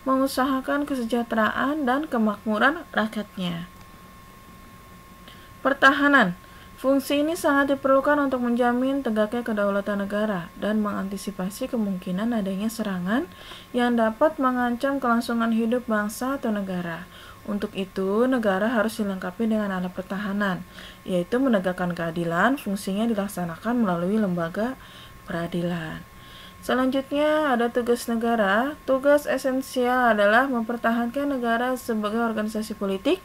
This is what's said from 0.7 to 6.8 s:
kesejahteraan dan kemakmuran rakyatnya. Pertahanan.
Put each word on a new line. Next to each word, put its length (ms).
kesejahteraan 1040
dan 240
kemakmuran 800
rakyatnya. 800
Pertahanan. 720